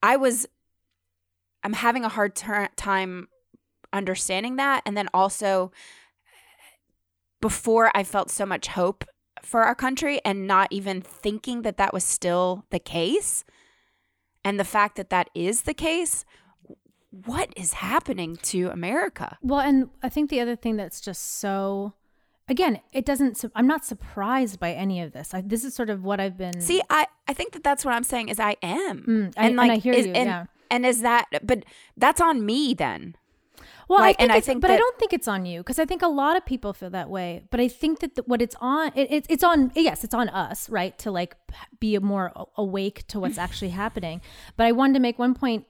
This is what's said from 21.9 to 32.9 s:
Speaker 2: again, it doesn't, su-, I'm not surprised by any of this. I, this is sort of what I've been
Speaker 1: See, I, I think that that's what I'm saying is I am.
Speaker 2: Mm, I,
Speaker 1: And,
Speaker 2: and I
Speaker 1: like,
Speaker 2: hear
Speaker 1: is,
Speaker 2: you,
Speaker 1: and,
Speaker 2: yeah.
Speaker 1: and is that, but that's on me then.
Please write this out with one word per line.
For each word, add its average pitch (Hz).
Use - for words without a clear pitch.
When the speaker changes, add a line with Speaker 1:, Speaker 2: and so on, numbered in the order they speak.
Speaker 2:
again, 269
it 262
doesn't, 269
su-, 220
I'm 233
not 294
surprised 214
by 170
any 185
of 165
this. 156
I, 185
this 220
is 262
sort 226
of 196
what 196
I've 190
been 180
Speaker 1:
See, 349
I, 311
I 285
think 359
that 320
that's 285
what 254
I'm 240
saying 240
is 208
I 208
am. 285
Speaker 2:
Mm, 214
I, 220
Speaker 1:
And, 240
Speaker 2:
and 247
I 247
Speaker 1:
like, 220
Speaker 2:
hear 247
Speaker 1:
is, 226
Speaker 2:
you, 180
Speaker 1:
and, 240
Speaker 2:
yeah. 175
Speaker 1:
and 247
is 247
that, 240
but 220
that's 254
on 302
me 247
then. 139